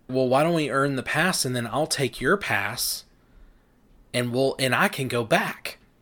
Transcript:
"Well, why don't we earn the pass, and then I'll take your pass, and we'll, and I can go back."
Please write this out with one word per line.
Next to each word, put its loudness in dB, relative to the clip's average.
"Well, 2
why 6
don't 4
we 2
earn 2
the -4
pass, 0
and -2
then -2
I'll -2
take -2
your 2
pass, -4
and -2
we'll, 0
and 2
I 4
can -4
go -2
back." -2